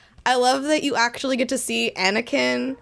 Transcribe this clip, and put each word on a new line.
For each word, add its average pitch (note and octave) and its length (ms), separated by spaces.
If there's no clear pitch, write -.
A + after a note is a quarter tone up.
I B3+ 100
love C4 280
that D#4 180
you C#4 140
actually A#3+ 400
get B3 140
to C4 80
see A3+ 380
Anakin, B3 840